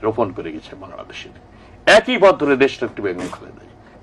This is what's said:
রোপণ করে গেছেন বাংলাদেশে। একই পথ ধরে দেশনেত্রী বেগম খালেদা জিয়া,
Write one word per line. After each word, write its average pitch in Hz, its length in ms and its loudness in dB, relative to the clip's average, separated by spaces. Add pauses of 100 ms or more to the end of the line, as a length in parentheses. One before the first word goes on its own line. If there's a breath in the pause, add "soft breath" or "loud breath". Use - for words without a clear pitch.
রোপণ 110 300 -2
করে 85 200 -10
গেছেন 92 280 -16
বাংলাদেশে। - 480 -18 (580 soft breath)
একই 214 320 4
পথ 180 200 6
ধরে 143 180 2
দেশনেত্রী 123 460 -2
বেগম 92 300 -6
খালেদা - 280 -20
জিয়া, - 420 -20